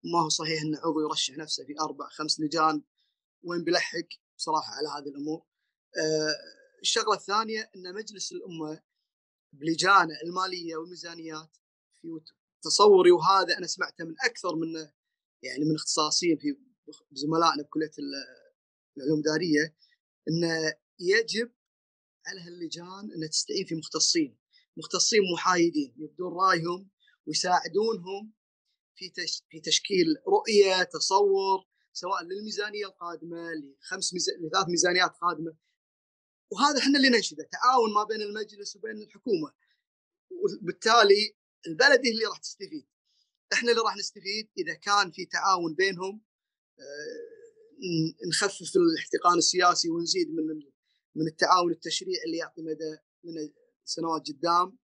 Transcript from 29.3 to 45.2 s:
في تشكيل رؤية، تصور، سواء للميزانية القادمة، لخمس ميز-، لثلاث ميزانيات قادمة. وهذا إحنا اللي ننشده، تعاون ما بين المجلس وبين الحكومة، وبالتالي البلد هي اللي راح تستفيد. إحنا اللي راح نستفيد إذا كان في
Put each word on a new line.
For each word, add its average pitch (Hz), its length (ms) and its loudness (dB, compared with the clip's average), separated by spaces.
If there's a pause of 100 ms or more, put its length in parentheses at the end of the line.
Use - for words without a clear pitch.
في 160 100 -16
تشكيل 170 460 2 (220)
رؤية، 196 560 4
تصور، 190 840 2 (280)
سواء 180 300 -6
للميزانية 208 600 -8
القادمة، 170 680 -12
لخمس 160 600 -8
ميز-، 170 340 -4
لثلاث 180 220 0
ميزانيات 175 420 2 (100)
قادمة. 165 360 -4 (960)
وهذا 269 280 2
إحنا 269 180 4
اللي 269 120 6
ننشده، - 420 0
تعاون 233 420 4
ما 208 100 4
بين 214 180 -4
المجلس 208 540 -10
وبين 214 260 -12
الحكومة، 180 520 -4 (800)
وبالتالي 214 1040 4 (320)
البلد 262 380 6
هي 233 60 4
اللي 220 140 -2
راح 196 120 -8
تستفيد. - 500 -14 (640)
إحنا 233 180 2
اللي 226 100 4
راح 202 160 0
نستفيد 202 600 -10
إذا 170 160 -6
كان 202 380 0
في 180 140 -10